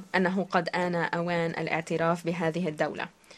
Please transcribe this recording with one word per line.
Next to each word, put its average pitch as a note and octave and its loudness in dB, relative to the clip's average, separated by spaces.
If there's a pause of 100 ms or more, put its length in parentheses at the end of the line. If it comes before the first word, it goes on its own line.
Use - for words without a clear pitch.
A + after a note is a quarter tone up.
(160)
أنه F#3 2
قد F3 2
آن F3+ 0
أوان E3+ 0
الاعتراف E3 0
بهذه E3+ 0
الدولة. D#3 -2 (300)